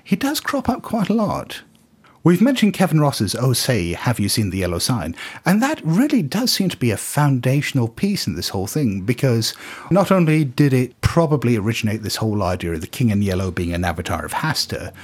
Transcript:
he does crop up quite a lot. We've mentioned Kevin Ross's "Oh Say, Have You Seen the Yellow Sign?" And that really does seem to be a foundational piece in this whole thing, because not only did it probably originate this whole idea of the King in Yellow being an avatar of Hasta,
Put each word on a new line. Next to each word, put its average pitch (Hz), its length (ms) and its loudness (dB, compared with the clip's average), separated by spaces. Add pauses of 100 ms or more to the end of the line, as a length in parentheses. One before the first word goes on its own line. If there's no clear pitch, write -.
he - 120 -2
does 277 240 -2
crop 262 300 -4
up 294 140 -2
quite 220 260 -2
a 202 60 2
lot. 190 460 -4 (640)
We've 170 180 6
mentioned 240 340 4
Kevin 156 240 2
Ross's 135 340 0
"Oh 127 200 2
Say, 87 400 0
Have - 260 -2
You 101 100 0
Seen 104 220 0
the 95 80 -2
Yellow 87 180 -2
Sign?" 87 380 -4 (280)
And 196 200 2
that 311 200 -2
really 226 380 2
does 196 300 -2
seem 190 180 0
to - 80 -6
be 120 140 0
a 95 60 -2
foundational 135 880 0
piece 196 400 -2
in 85 80 -2
this 90 140 -6
whole 98 180 -4
thing, 107 340 -2
because 117 540 0 (340)
not 185 220 4
only 156 320 4
did 139 280 2
it 127 300 0
probably 143 560 2
originate 110 460 -2
this 98 140 -6
whole 104 260 0
idea 90 300 -2
of 80 80 -4
the - 60 -8
King 120 220 0
in 101 140 2
Yellow 95 260 0
being 87 240 -2
an 90 120 -2
avatar 85 380 -4
of 80 100 -10
Hasta, - 600 -4 (100)